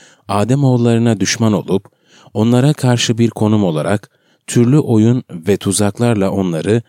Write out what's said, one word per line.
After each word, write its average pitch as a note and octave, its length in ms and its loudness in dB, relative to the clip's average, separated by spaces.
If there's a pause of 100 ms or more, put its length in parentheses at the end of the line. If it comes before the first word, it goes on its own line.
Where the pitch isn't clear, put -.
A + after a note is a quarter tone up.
(280)
Adem G#2+ 360 -2
oğullarına A#2 560 2
düşman A2 340 0
olup E2 320 -4 (480)
onlara B2 400 2
karşı A#2+ 440 0
bir A#2 120 2
konum G#2+ 340 0
olarak F2 460 -2 (380)
türlü B2 320 2
oyun A2+ 500 2
ve F2+ 280 -2
tuzaklarla G2+ 720 -2
onları F#2+ 580 -2